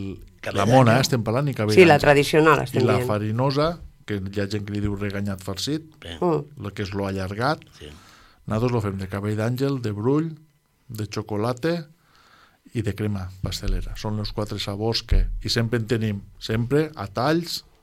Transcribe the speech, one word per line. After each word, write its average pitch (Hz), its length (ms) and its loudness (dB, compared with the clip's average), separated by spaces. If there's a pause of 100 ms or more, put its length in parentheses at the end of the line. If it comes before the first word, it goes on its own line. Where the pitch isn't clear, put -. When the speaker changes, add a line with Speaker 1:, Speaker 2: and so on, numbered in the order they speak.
(140)
Speaker 1:
la - 380 -14
Speaker 2:
Cabellanja. 98 200 2
Speaker 1:
mona, 127 280 8
estem 127 260 0
parlant, 127 240 0
i - 20 -4
Speaker 3:
Sí, 120 60 -10
Speaker 1:
Cabellanja. 113 320 8
Speaker 3:
la 147 80 8
tradicional, 147 680 6
estem - 180 0
Speaker 1:
I - 40 4
la 107 140 4
Speaker 3:
dient. - 100 -2
Speaker 1:
farinosa, 127 600 0 (400)
que 104 100 -2
hi 98 220 -6
ha 98 80 -4
gent 104 160 -4
que 101 80 -6
li 104 80 -4
diu 104 160 -2
reganyat 101 480 -6
farcit, 143 400 -6 (160)
Speaker 2:
Bé. 85 160 -12
Speaker 3:
Mm. 156 260 0 (220)
Speaker 1:
lo 101 80 -10
que 107 80 -6
és 92 100 -8
lo 98 140 -2
allargat. 101 560 -4 (160)
Speaker 2:
Sí. 73 100 -16 (580)
Speaker 1:
Nosaltres 113 280 0
lo 117 80 2
fem 98 160 -2
de 95 100 -8
cabell 101 300 -4
d'àngel, 127 420 -2
de 110 140 -4
brull, 143 380 0 (580)
de 107 160 -6
xocolata 120 680 -4 (1000)
i 120 80 -2
de 101 120 -2
crema 101 340 -4 (140)
pastelera. - 540 -4
Són 107 220 -4
els 104 160 -6
quatre 104 240 -4
sabors 104 440 -2
que... - 220 2 (180)
i 104 60 -6
sempre 117 300 0
en 110 80 -4
tenim, 110 340 0 (180)
sempre 123 560 0
a 101 120 -8
talls, 151 580 -2 (180)